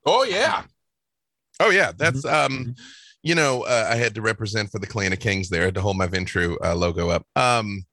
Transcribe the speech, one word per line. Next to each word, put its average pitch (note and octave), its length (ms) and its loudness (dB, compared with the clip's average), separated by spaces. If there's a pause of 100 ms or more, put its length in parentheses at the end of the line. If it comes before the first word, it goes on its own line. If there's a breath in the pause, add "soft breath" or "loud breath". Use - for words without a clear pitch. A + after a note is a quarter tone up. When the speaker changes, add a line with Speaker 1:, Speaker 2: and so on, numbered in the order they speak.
Speaker 1:
Oh, A#3 200 4
yeah. A3+ 400 0 (960)
Oh, G#3 100 4
yeah. F3 260 2
That's, C#3+ 300 0
Speaker 2:
Mm-hmm. C#3 280 2
Speaker 1:
um, C3 60 -4
Speaker 2:
Mm-hmm. B2 220 -10 (400 loud breath)
Speaker 1:
you E3 120 0
know, C#3 280 2
uh, A2+ 280 0
I A#2 60 0
had A#2 200 0
to A2+ 60 -6
represent G#2+ 480 -2
for G#2+ 80 -6
the G2 80 -8
Clan F#2+ 260 -2
of F#2 80 -4
Kings F#2+ 280 -2
there, F2+ 240 2
to F#2+ 80 -4
hold F#2+ 160 0
my F#2+ 100 0
Ventrue, F2+ 560 -2
uh, F2 120 0
logo F2 340 0
up. E2+ 160 0 (100)
Um, A2 580 0